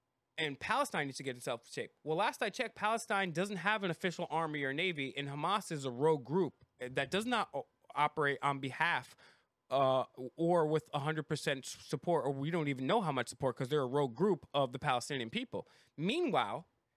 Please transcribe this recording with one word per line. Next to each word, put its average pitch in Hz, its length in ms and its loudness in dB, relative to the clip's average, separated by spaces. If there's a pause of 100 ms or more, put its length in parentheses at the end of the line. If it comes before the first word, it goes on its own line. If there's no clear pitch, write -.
(380)
And 147 220 -2
Palestine 208 480 0
needs 135 100 -8
to 147 60 -10
get 131 120 -4
itself 120 300 -6
in - 60 -20 (120)
shape. - 80 -14 (120)
Well, 156 140 -2
last 240 260 0
I 220 60 0
checked, 226 260 -6
Palestine 208 560 0
doesn't 190 260 -2
have 196 260 0
an 190 60 0
official 170 400 -4
army 151 340 -2
or 135 100 0
navy, 151 440 -2
and 139 100 -4
Hamas 165 440 -2
is 143 140 -4
a 131 60 -2
rogue 143 320 4
group 147 300 2 (260)
that 131 300 -2
does 202 160 0
not 233 300 0
o-, 135 100 -4 (300)
operate 143 480 2
on 139 160 2
behalf, 135 560 -2 (560)
uh, 131 320 4 (320)
or 170 320 4
with 151 160 2 (100)
a 147 60 0
hundred 151 280 -2
percent 139 380 -2
s-, - 100 -10 (120)
support, 156 380 0
or 143 60 2
we 139 200 -2
don't 165 160 0
even 131 200 -2
know 214 140 4
how 170 100 0
much 131 180 0
support 131 280 -2
'cause 131 100 -2
they're 143 140 2
a 131 60 0
rogue 131 280 0
group 175 380 2
of 139 200 2
the 131 60 -6
Palestinian 131 500 0
people. 233 380 -6 (300)
Meanwhile, 165 720 0 (300)